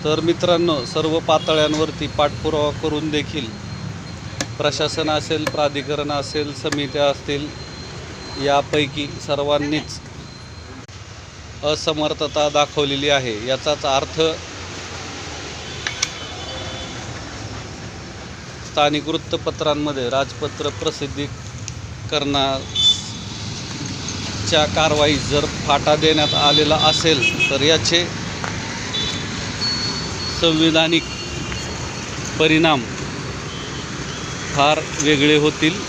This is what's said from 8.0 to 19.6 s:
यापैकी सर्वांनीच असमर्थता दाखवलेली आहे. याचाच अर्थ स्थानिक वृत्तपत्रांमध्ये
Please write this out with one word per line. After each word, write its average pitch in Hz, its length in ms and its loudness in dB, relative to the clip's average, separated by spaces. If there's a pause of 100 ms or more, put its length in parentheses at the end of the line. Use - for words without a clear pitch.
यापैकी 143 600 2 (180)
सर्वांनीच 147 760 0 (1600)
असमर्थता 151 840 0
दाखवलेली 143 600 2
आहे. 123 380 2
याचाच 139 380 0
अर्थ 139 360 2 (4000)
स्थानिक 147 420 2
वृत्तपत्रांमध्ये 147 1000 0